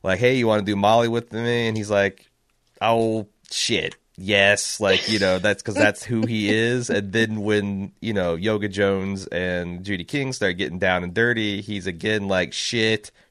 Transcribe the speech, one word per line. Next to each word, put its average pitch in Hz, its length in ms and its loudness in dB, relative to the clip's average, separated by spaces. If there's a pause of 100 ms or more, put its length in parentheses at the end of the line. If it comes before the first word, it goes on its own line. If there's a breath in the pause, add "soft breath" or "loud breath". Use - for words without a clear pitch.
like, 92 160 0
"Hey, 123 160 4
you 120 120 2
wanna 107 160 2
do 101 120 0
Molly 110 320 4
with 117 240 -2
me?" 117 360 0
And 110 100 -2
he's 104 140 -6
like, 101 380 0 (520)
"Oh, 110 460 0 (240)
shit. - 440 -2 (200)
Yes." 101 640 2
Like, 95 300 2
you 110 100 2
know, 92 200 4
that's 101 240 0
'cause 104 120 -6
that's 104 280 2
who 113 220 -2
he 107 280 0
is. 120 360 0
And 101 240 -2
then 110 280 0
when, 101 500 0 (100)
you 110 120 -4
know, 90 220 0
Yoga 104 320 -2
Jones 98 600 0
and 90 560 -4
Judy 95 200 -6
King 135 300 -4
start 92 240 -2
getting 90 220 -4
down 92 240 2
and 90 100 -8
dirty, 110 480 0
he's 101 260 -8
again 98 400 -2
like, 92 260 0
"Shit, 110 580 -2 (200 soft breath)